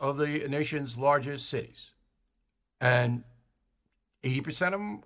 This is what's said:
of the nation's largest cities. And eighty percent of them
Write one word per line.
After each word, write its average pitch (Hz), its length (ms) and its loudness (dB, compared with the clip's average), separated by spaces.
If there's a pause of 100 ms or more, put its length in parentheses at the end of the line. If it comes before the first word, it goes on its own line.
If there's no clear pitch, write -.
of 139 160 0
the 147 320 0
nation's 143 480 -2
largest 139 540 2
cities. - 400 -6 (880)
And 123 440 2 (1000)
eighty 131 180 0
percent 180 340 -2
of 196 60 -4
them 208 260 -8